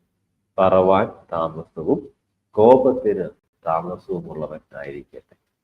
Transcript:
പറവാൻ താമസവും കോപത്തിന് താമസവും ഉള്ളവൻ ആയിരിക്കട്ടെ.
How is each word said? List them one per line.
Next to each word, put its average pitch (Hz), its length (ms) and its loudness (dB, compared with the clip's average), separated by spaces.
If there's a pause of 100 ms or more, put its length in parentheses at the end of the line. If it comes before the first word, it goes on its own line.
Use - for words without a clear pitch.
(580)
പറവാൻ 95 540 4 (200)
താമസവും 82 760 -6 (420)
കോപത്തിന് 107 800 4 (380)
താമസവും 85 640 -6
ഉള്ളവൻ 78 300 -12 (160)
ആയിരിക്കട്ടെ. 71 600 -18 (280)